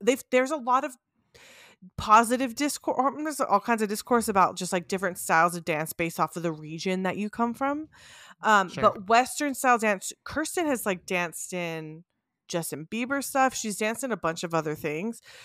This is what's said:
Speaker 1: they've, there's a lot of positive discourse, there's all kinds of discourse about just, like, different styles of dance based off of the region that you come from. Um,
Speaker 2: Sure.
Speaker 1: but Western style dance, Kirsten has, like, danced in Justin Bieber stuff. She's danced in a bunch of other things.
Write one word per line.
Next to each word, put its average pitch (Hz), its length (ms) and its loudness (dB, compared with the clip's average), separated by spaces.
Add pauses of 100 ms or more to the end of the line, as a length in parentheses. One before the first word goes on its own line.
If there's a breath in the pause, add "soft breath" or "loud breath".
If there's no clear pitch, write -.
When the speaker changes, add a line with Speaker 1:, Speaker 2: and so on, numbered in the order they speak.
Speaker 1:
they've, 240 300 2
there's 254 220 2
a 320 40 -2
lot 254 280 0
of 269 100 -10 (1000 soft breath)
positive 233 580 4
discourse, 277 680 0
there's 302 180 -4
all 202 200 2
kinds 226 220 0
of 208 60 2
discourse 220 400 0
about 185 280 4
just, 180 160 -6
like, 180 160 -2
different 185 300 -4
styles 170 380 4
of 170 80 -10
dance 156 280 -2
based 170 280 -4
off 156 160 0
of 170 60 -4
the 165 100 -2
region 160 520 -4
that 185 120 -2
you 208 140 -6
come 233 240 -2
from. 294 340 -4 (540 loud breath)
Um, 202 260 4
Speaker 2:
Sure. - 140 -4
Speaker 1:
but 202 260 2
Western 254 460 2
style 247 240 4
dance, 208 340 -2 (120)
Kirsten 320 420 -4
has, 277 180 0
like, 185 220 -4
danced 175 460 -4
in 165 520 -8 (440)
Justin 160 420 -6
Bieber 254 340 -2
stuff. 262 300 2
She's 208 240 -6
danced 226 260 -4
in 247 80 -6
a 202 40 -2
bunch 165 280 -4
of 165 100 -6
other 151 200 -2
things. 165 480 -6 (220 loud breath)